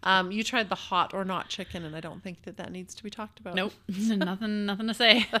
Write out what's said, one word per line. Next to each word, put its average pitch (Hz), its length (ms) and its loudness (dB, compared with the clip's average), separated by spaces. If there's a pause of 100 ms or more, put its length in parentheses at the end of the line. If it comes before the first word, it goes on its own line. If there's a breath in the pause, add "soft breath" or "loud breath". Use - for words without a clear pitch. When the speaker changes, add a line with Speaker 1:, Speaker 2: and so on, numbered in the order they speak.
Speaker 1:
Um, 185 280 4
you 208 100 -2
tried 220 280 0
the 190 60 0
hot - 380 0
or 190 120 -2
not 185 240 -4
chicken, 180 340 -8
and 156 100 -10
I 160 60 -8
don't 165 240 -12
think 180 200 -12
that - 120 -12
that 180 160 -10
needs 180 240 -12
to - 80 -16
be 208 60 -8
talked 214 320 -12
about. 180 140 -8
Speaker 2:
Nope. 190 260 -2
<laughs> - 80 -14
Nothing, 208 760 0
nothing 208 220 -2
to 226 60 0
say. 226 320 6 (160)